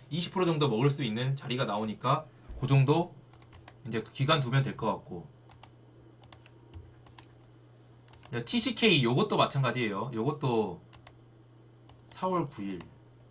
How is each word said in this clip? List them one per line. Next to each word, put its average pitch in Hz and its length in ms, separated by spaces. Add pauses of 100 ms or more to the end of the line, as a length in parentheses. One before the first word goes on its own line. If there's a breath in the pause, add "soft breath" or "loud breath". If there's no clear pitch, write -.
(120 loud breath)
이십 170 200
프로 185 140
정도 147 240
먹을 117 220
수 139 120
있는 123 320
자리가 123 300
나오니까 110 600 (340 loud breath)
그 131 80
정도 139 480 (720)
이제 110 160 (100)
기간 143 260
두면 131 240
될 101 140
것 113 100
같고. 92 400 (3000)
야, 120 100
티씨케이 220 600
요것도 160 340
마찬가지예요. 120 760
요것도 113 680 (1300)
사월 175 320
구 104 160
일, 95 160 (520)